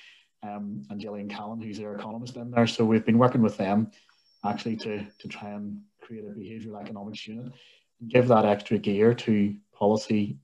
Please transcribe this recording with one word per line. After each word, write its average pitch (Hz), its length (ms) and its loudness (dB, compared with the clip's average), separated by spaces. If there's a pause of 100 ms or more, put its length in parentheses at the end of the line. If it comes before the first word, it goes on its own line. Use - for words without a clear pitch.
(440)
um, 104 460 -10
and 101 100 -10
Gillian 104 300 -10
Callan, 107 320 -10
who's 107 160 -10
their 104 180 -10
economist 113 400 -10
in 120 160 -10
there. 117 160 4
So 117 160 0
we've 110 220 4
been 117 140 6
working 123 220 6
with 104 140 4
them 104 360 0 (520)
actually 110 340 -4
to, 104 280 -6 (140)
to - 100 -16
try 104 220 -12
and 104 300 -12 (200)
create 110 240 -16
a 101 40 -14
behavioural 110 520 -12
economics 104 460 -14
unit 123 240 -14 (480)
and 113 100 -14
give 123 200 6
that 107 160 8
extra 104 320 2
gear 107 360 4
to 104 400 2 (200)
policy 107 720 0